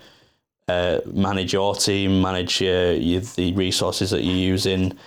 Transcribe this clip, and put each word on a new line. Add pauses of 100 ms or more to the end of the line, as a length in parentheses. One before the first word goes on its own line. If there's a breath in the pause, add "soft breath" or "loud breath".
(680 soft breath)
uh,
manage
your
team,
manage
your,
your,
the
resources
that
you're
using. (160 loud breath)